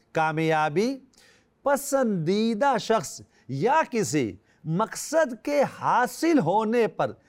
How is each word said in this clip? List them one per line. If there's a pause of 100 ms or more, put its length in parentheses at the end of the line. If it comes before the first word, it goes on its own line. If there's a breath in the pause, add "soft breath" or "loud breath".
(160)
कामयाबी, (640 soft breath)
पसंदीदा
शख्स (280 soft breath)
या
किसी (280 soft breath)
मकसद
के
हासिल
होने
पर